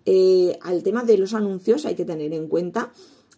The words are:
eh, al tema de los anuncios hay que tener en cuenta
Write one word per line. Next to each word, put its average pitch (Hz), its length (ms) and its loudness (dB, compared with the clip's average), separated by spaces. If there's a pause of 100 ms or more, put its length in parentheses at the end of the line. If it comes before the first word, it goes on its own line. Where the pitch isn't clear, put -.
eh, 185 560 4
al 170 220 -4
tema 214 220 -2
de 226 120 4
los 190 160 0
anuncios 214 540 -2
hay 185 80 -4
que 175 100 -6
tener 156 300 -6
en 156 120 -6
cuenta 175 460 -4 (460)